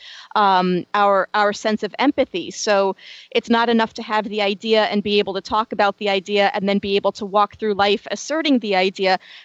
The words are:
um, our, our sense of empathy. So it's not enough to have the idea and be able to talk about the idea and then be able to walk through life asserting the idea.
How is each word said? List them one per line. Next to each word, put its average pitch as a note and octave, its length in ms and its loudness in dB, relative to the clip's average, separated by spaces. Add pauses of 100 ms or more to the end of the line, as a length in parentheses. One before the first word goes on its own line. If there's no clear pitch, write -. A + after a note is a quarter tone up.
(360)
um, F#3 580 2
our, G3+ 400 2
our G#3 200 2
sense G#3+ 280 -4
of G3+ 160 -8
empathy. B3+ 540 -2
So G3 440 0 (360)
it's - 180 -2
not A#3 200 2
enough A3+ 260 0
to A3+ 80 -12
have G#3+ 260 -2
the G#3 120 -4
idea G#3+ 440 0
and G3+ 160 0
be G#3 180 0
able G3 140 -2
to F#3+ 80 -6
talk A3 300 -4
about G3+ 260 0
the G3+ 120 -4
idea G3 440 0
and G3+ 160 -2
then G3+ 80 2
be G3 180 -2
able G3+ 180 0
to G#3+ 120 -12
walk G3+ 320 0
through G#3+ 160 -2
life G3+ 380 0
asserting C#4+ 480 -2
the G3+ 160 -2
idea. F#3 440 0 (260)